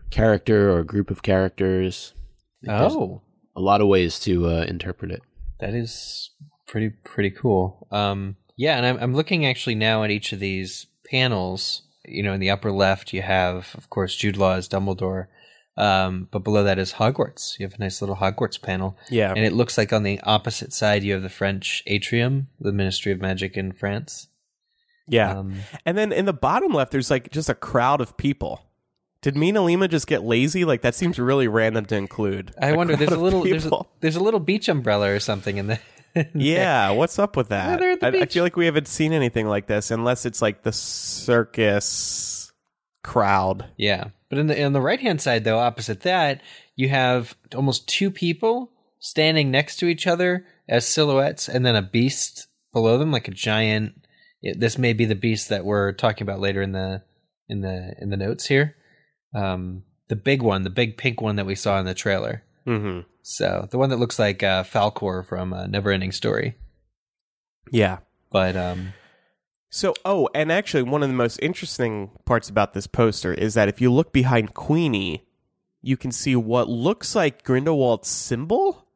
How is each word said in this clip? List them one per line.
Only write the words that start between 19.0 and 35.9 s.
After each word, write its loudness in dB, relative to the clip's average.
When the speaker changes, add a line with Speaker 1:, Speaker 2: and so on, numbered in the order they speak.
Speaker 3:
Yeah. 2
Speaker 2:
And 2
it 2
looks 2
like 0
on 2
the -2
opposite -2
side, 2
you 0
have -2
the -8
French -4
atrium, 0
the -2
Ministry -2
of -4
Magic -4
in -4
France. -8
Speaker 3:
Yeah. 2
Speaker 2:
Um, -8
Speaker 3:
And 0
then 0
in 2
the 2
bottom 0
left, 0
there's, -2
like, 0
just -4
a 0
crowd 2
of -6
people. -2
Did 0
Mina 4
Lima 4
just 0
get 0
lazy? 2
Like, 2
that 2
seems 0
really 4
random 2
to 0
include. -4
Speaker 2:
I 2
Speaker 3:
A 4
Speaker 2:
wonder, 2
Speaker 3:
crowd -2
Speaker 2:
there's 2
a 4
Speaker 3:
of 0
Speaker 2:
little, 2
there's 0
a, -4
Speaker 3:
people. -2
Speaker 2:
there's 0
a -2
little 2
beach 0
umbrella 2
or 0
something -4
in -4
there. -2
<laughs> -20